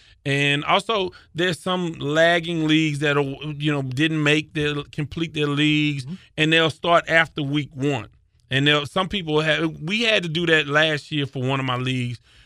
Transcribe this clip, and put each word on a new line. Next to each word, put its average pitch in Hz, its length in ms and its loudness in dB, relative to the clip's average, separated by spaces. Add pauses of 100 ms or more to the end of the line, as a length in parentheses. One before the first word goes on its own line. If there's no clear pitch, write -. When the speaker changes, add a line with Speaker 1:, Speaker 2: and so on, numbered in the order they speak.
(240)
Speaker 1:
And 143 420 0
also, 185 460 0 (220)
there's 175 240 0
some 180 360 -4
lagging 160 720 2
leagues 156 320 2
that 147 180 0
are, 143 60 2 (340)
you 147 140 0
know, 143 100 -2
didn't 151 400 -2
make 151 320 0
their, 147 380 -4
complete 160 420 -6
their 147 140 -2
leagues, 147 580 0
Speaker 2:
Mm-hmm. 156 100 -12 (220)
Speaker 1:
and 156 160 2
they'll 165 160 4
start 170 380 2
after 160 340 0
week 143 320 -2
one. 131 360 -4 (400)
And 135 180 2
they'll, 147 180 2
some 190 240 -2
people 160 320 -2
have, 156 400 -2
we 196 220 -4
had 214 200 2
to 170 60 -4
do 170 180 -2
that 156 200 4
last 151 460 0
year 143 140 -2
for 135 160 -8
one 135 180 0
of 131 40 -4
my 127 120 -2
leagues 127 420 -4 (260)